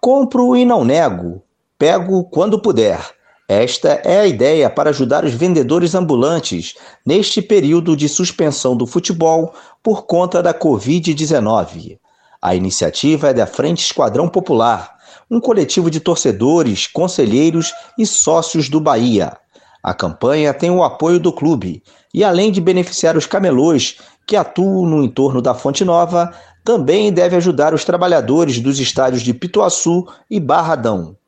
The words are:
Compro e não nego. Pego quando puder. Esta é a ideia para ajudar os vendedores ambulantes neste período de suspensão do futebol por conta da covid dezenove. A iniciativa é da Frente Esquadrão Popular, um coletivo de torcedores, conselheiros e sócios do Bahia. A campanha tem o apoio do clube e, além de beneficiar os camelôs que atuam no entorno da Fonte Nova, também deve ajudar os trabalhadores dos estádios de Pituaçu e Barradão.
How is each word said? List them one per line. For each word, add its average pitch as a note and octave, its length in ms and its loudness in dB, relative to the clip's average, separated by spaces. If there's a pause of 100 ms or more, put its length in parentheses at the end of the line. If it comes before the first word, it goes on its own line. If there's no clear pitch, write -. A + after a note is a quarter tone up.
Compro B3 560 2
e B3 80 4
não A3+ 220 2
nego. G2 560 0 (360)
Pego F3+ 460 2
quando G3 340 0
puder. A2 400 0 (480)
Esta A#2+ 560 0
é F#3 180 2
a G#3+ 60 4
ideia C#3+ 440 2
para D3 180 0
ajudar C3+ 340 0
os D3 120 -2
vendedores D#3+ 600 0
ambulantes D3 840 -2 (280)
neste G3+ 380 0
período E3+ 520 2
de D3 140 -2
suspensão D3+ 680 -2
do A#2+ 120 -2
futebol E3 640 0 (300)
por A3 240 -2
conta F3 360 0
da E3+ 120 2
covid D#3 580 0
dezenove. B2 840 -2 (420)
A F2+ 140 0
iniciativa A#2 760 0
é C3 60 2
da A2+ 120 0
Frente D#3+ 380 -2
Esquadrão C#3+ 460 0
Popular, A#2 680 -2 (340)
um A#3 80 0
coletivo F#3 520 0
de D#3 100 -4
torcedores, B2+ 840 0
conselheiros D#3+ 840 0 (280)
e A3 80 2
sócios D#3+ 640 0
do D#3 100 0
Bahia. A#2+ 560 0 (460)
A F2+ 100 -4
campanha C3+ 640 -2
tem E3+ 160 -2
o F3+ 120 2
apoio E3 380 0
do E3 140 0
clube G2+ 480 -2 (320)
e, F3+ 100 2
além G3 260 2
de F#3+ 120 -2
beneficiar F3 520 0
os D#3 120 0
camelôs D#3+ 720 0 (280)
que G#3+ 100 0
atuam F#3+ 500 0
no D#3 180 2
entorno C3 380 0
da B2+ 100 0
Fonte C#3 320 -2
Nova, E3+ 480 0 (300)
também G#3 480 2
deve F3 260 2
ajudar D#3+ 360 2
os D#3 140 -2
trabalhadores D#3+ 720 0
dos C3+ 180 -2
estádios B2+ 440 -2
de A#2 100 -2
Pituaçu F3 720 -2 (240)
e G#3+ 80 -4
Barradão. B2 800 -2 (120)